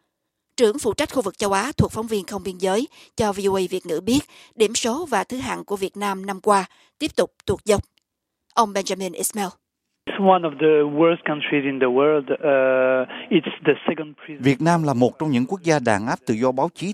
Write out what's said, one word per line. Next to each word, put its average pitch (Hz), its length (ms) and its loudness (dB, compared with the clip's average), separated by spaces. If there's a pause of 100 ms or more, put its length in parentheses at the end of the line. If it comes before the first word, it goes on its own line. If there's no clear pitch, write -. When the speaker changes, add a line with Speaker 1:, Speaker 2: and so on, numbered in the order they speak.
(580)
Speaker 1:
Trưởng 220 220 2
phụ 214 140 -2
trách 302 200 -2
khu 262 80 -2
vực 196 160 -6
châu 202 140 -2
Á 208 260 -2
thuộc - 140 0
Phóng 226 160 -8
viên 208 180 -4
Không 196 180 -10
Biên 185 140 -8
Giới 190 300 0 (280)
cho 214 180 -2
V 190 60 -12 (100)
O 190 80 0
A 185 120 0
Việt 185 160 -6
ngữ 165 160 -4
biết, 233 180 2 (360)
điểm 214 200 2
số 254 300 -2
và 220 180 -2
thứ 254 140 -12
hạng 185 280 -8
của 202 100 -8
Việt 190 220 -6
Nam 196 280 -6
năm 196 160 -8
qua 196 240 4 (340)
tiếp 302 160 -6
tục - 180 0 (120)
tuột 196 200 -4
dốc. - 160 2 (720)
Ông 202 200 2
Benjamin 190 400 -4
Ismail. 196 340 -6 (580)
Speaker 2:
It's 196 220 0
one 185 140 6
of 156 180 -2
the 147 400 4
worst 165 260 4
countries 147 380 -2
in 135 160 -2
the 131 60 2
world. 139 480 2
Uh, 131 720 2 (220)
it's 165 220 2 (140)
the 147 80 4 (140)
second 151 280 -6 (100)
prison. 147 160 -14
Speaker 3:
Việt 135 200 2
Nam 165 220 4
là 143 100 2
một 120 260 2
trong 156 120 -2
những 123 140 2
quốc 190 180 -6
gia 156 160 2
đàn 110 280 0
áp 165 180 -4
tự 120 80 0
do 127 180 0
báo 135 240 -2
chí 196 180 -6